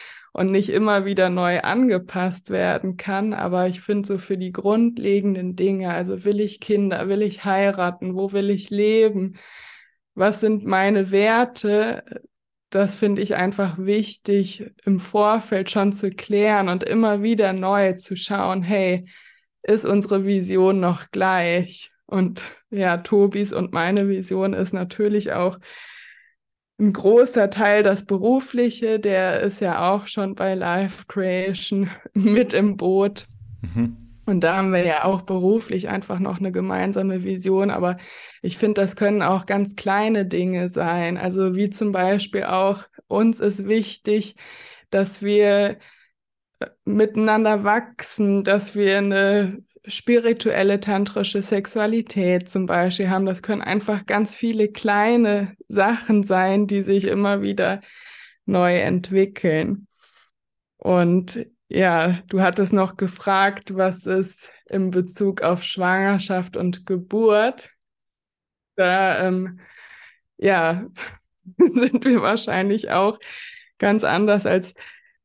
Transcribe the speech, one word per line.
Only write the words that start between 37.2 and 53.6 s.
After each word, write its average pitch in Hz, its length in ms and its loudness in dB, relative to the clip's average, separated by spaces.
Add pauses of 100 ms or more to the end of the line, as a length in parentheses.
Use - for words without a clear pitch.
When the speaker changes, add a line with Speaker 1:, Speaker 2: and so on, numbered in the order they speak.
Speaker 1:
Vision, 190 460 0
aber 180 260 0 (460)
ich - 160 -6
finde, 208 240 2
das 196 140 0
können 208 260 2
auch 180 240 2
ganz 202 300 0
kleine 208 500 2
Dinge 180 440 -2
sein. 175 480 -2
Also 185 380 -2
wie 202 140 0
zum 208 220 -4
Beispiel 190 520 0
auch, 196 400 0 (240)
uns 226 320 2
ist 202 280 -2
wichtig, 208 680 -2 (540)
dass 196 320 -2
wir, 202 560 2 (800)
äh, - 60 -10 (200)
miteinander 214 800 2
wachsen, 202 800 0
dass 196 320 0
wir 196 220 2
eine 196 600 2 (260)
spirituelle, 226 920 2
tantrische 202 640 -2
Sexualität 202 1080 0
zum 190 160 -2
Beispiel 180 460 0
haben. 190 160 0
Das 185 160 -4
können 208 180 -4